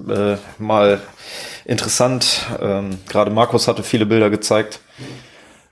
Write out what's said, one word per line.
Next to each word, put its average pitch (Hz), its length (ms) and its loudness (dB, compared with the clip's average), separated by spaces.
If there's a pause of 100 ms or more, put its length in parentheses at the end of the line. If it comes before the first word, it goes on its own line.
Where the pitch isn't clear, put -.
äh, 101 280 0 (200)
mal 104 420 4 (680)
interessant. 123 840 0 (120)
Ähm, 101 300 -4 (180)
gerade 104 220 2
Markus 113 380 2
hatte 107 160 0
viele 107 240 0
Bilder 107 240 4
gezeigt, 107 480 0 (920)